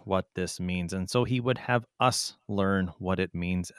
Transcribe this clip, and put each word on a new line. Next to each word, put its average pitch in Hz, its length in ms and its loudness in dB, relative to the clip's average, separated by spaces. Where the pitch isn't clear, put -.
what 95 320 0
this 90 240 -4
means, 90 340 -2
and 92 160 -4
so 123 140 2
he 123 160 0
would 123 180 0
have 123 280 0
us - 380 2
learn 98 520 2
what 92 200 0
it 92 140 0
means 90 460 -2